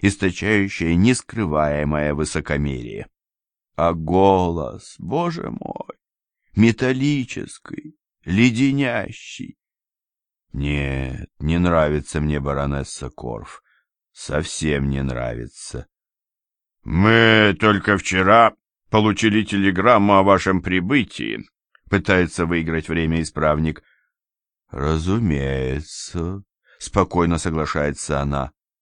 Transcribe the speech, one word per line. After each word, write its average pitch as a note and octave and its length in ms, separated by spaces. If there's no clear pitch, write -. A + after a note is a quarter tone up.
источающая G2 920
нескрываемое D2+ 1200
высокомерие. D2 960
А E2+ 180
голос, F2 1040
боже D#3+ 520
мой, - 460
металлический, C3 1400
леденящий. A#2+ 1300
Нет, C2+ 720
не E2 200
нравится D#2 600
мне D2 200
баронесса C#2 720
Корф, - 520
совсем D2 760
не C#2 140
нравится. A#1+ 840
«Мы A2 800
только G#2 380
вчера G2 560
получили G#2+ 560
телеграмму G2+ 680
о G2 80
вашем F#2+ 400
прибытии», F2+ 840
пытается F2+ 560
выиграть E2 420
время E2 320
исправник. D#2 640
«Разумеется», D#2+ 1700
спокойно F2 580
соглашается D2+ 840
она. C#2 320